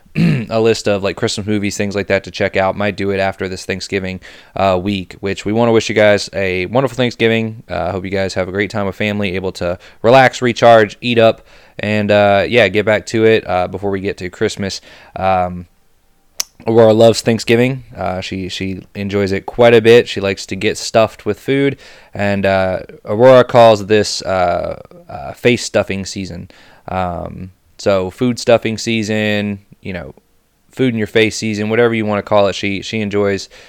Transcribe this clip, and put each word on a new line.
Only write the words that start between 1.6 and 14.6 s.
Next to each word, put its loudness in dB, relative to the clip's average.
things -4
like -4
that 0
to -14
check -4
out. 0
Might -2
do -4
it -2
after -4
this -12
Thanksgiving, -6
uh, 0
week, -6
which -6
we -4
wanna 2
wish 2
you -6
guys 4
a -4
wonderful -2
Thanksgiving. -2
Uh, -6
hope -6
you -10
guys -4
have -4
a -10
great -4
time -6
with -6
family, -4
able -6
to -6
relax, 4
recharge, 4
eat -2
up, 4
and, -2
uh, 4
yeah, 4
get -2
back 0
to 0
it, 2
uh, -2
before -6
we -4
get -6
to -10
Christmas. -6